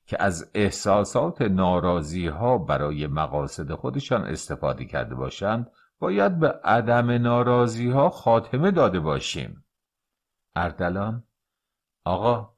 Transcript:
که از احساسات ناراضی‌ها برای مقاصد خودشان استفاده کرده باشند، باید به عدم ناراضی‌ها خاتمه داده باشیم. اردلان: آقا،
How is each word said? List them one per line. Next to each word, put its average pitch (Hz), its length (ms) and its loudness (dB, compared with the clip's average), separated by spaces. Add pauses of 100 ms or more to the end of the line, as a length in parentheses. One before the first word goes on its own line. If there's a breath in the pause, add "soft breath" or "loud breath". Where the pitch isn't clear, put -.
که - 180 -4
از 90 300 -4
احساسات 104 880 0
ناراضی‌ها 90 1160 0
برای 73 500 -2
مقاصد 71 640 -4
خودشان - 500 -4
استفاده 65 640 -6
کرده 62 300 -6
باشند، 101 560 -4 (280 soft breath)
باید 196 400 0
به 156 240 0
عدم 120 480 4
ناراضی‌ها 120 960 2
خاتمه 127 640 2
داده 117 280 4
باشیم. 73 640 -4 (920)
اردلان: 92 680 -2 (800)
آقا، 107 540 0